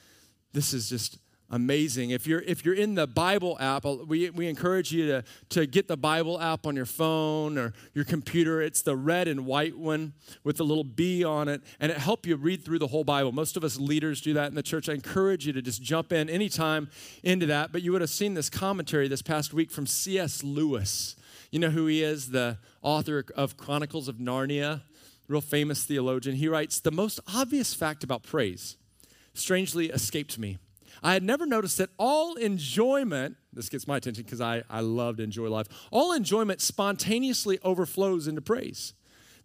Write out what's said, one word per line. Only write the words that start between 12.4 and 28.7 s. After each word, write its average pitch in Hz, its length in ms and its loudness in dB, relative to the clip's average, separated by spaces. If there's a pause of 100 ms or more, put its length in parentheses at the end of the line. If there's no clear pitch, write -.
through 165 140 -2
the 151 100 0
whole 151 160 0
Bible. 139 280 4
Most 151 260 -4
of 165 60 -2
us 151 160 -2
leaders 147 420 0
do 151 120 2
that 147 160 2
in 139 60 -8
the 147 60 -2
church. 156 260 -4
I 156 60 -2
encourage 180 540 0
you 147 60 0
to 131 100 -4
just 120 180 -6
jump 160 320 0
in 156 160 2
anytime 156 600 0 (320)
into 180 240 4
that, 147 240 2
but 175 100 -4
you 175 100 0
would 185 100 2
have 156 100 -2
seen 202 240 0
this 147 160 -2
commentary 170 560 0
this 135 160 -4
past 151 280 -2
week 160 200 0
from 143 160 -4
C 190 320 0
S 156 240 -4
Lewis. 143 720 -2 (340)
You - 80 -2
know 165 140 2
who 160 160 2
he 156 160 2
is? 151 260 -2
The 120 300 0 (240)
author 151 420 0 (100)
of 139 220 -2
Chronicles 147 500 -4
of 117 100 -8
Narnia, 139 640 -2 (480)
real 147 120 0
famous 147 420 0
theologian. 131 520 0
He 147 120 2
writes, 156 320 0
"The 156 120 2
most 202 280 0 (140)
obvious 262 400 0
fact 151 300 -2
about 135 200 -2
praise 107 540 -2 (560)